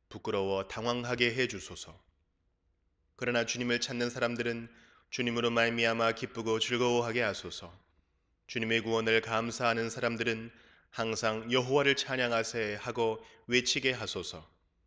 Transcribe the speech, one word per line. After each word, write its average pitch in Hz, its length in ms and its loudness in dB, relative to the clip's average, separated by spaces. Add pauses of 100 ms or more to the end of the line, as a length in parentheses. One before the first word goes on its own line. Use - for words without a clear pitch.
부끄러워 98 580 0
당황하게 120 680 0
해 127 140 2
주소서. 92 500 -10 (1160)
그러나 120 300 0
주님을 120 340 -2
찾는 120 300 -2
사람들은 117 580 -2 (440)
주님으로 120 400 0
말미암아 117 600 4
기쁘고 113 480 -2
즐거워하게 120 640 2
하소서. 95 520 -6 (720)
주님의 113 340 0
구원을 113 400 4
감사하는 113 680 0
사람들은 113 600 -2 (400)
항상 113 600 -2
"여호와를 135 440 4
찬양하세." 117 840 0
하고 113 420 -2 (220)
외치게 127 460 2
하소서. 98 580 -8 (380)